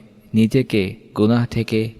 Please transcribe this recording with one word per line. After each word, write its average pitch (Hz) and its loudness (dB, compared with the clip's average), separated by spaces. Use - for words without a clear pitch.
নিজেকে 110 0
গুনাহ 117 2
থেকে 110 -4